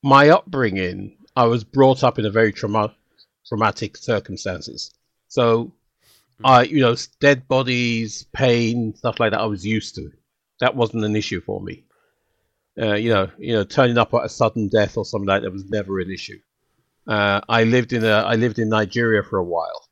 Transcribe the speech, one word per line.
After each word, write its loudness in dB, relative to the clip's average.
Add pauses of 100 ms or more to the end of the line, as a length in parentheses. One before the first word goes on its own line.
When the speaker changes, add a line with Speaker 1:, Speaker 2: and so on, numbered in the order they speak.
Speaker 1:
my 8
upbringing, 0 (160)
I 4
was 0
brought 2
up 0
in -4
a -2
very 2
trauma-, -4 (540)
traumatic -2
circumstances. -8 (360)
So, 0 (680)
Speaker 2:
Mm. 0
Speaker 1:
I, 8
you 0
know, 4
s-, -6 (120)
dead 2
bodies, -2
pain, 0
stuff -6
like 2
that, -4
I -2
was -6
used -4
to. -12 (500)
That 0
wasn't -2
an -2
issue -4
for -8
me. -16 (960)
Uh, -2
you -2
know, 2 (100)
you -6
know, 0
turning 2
up 0
at 0
a -8
sudden -2
death 0
or -4
something -6
like 0
that -8
was -14
never -6
an -8
issue. -14 (680)
Uh, 0
I 4
lived 2
in -2
a, 2 (140)
I 0
lived 0
in -2
Nigeria 0
for -6
a -2
while -6